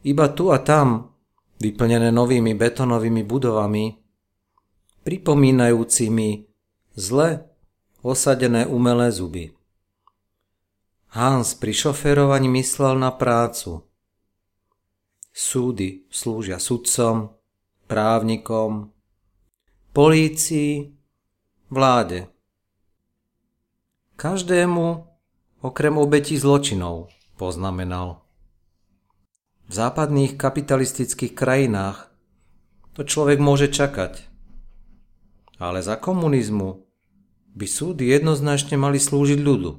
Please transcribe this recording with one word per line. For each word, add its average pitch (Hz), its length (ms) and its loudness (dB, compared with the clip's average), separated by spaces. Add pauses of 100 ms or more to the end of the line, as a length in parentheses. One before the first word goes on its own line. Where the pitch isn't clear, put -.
Iba 143 240 4
tu 175 240 2
a 135 80 2
tam, 131 560 2 (400)
vyplnené 117 560 2
novými 120 400 2
betónovými 113 720 0
budovami, 107 720 -2 (1040)
pripomínajúcimi 120 1300 2 (640)
zle 143 480 -2 (640)
osadené 123 640 0
umelé 120 400 2
zuby. 90 360 -6 (1700)
Hans 123 400 0
pri 107 160 -4
šoférovaní 139 720 2 (160)
myslel 131 400 0
na 131 80 0
prácu. 117 720 -2 (1500)
Súdy 117 800 -4
slúžia 107 480 -6
sudcom, 113 720 -2 (560)
právnikom, 110 1040 -2 (960)
polícii, 147 1040 2 (800)
vláde. 117 560 0 (1900)
Každému, 175 720 0 (800)
okrem 147 320 -2
obetí 147 400 2
zločinov, 101 720 0 (320)
poznamenal. 90 800 -6 (1400)
V - 80 -20
západných 139 640 0
kapitalistických 135 960 -2
krajinách 117 800 -2 (800)
to - 80 -12
človek 143 400 2
môže 143 320 4
čakať, 139 560 -4 (1300)
ale 90 240 -6
za 107 160 -6
komunizmu 117 880 -2 (680)
by 98 100 -10
súdy 139 480 -2
jednoznačne 147 640 0
mali 139 240 0
slúžiť 143 400 2
ľudu. 113 380 0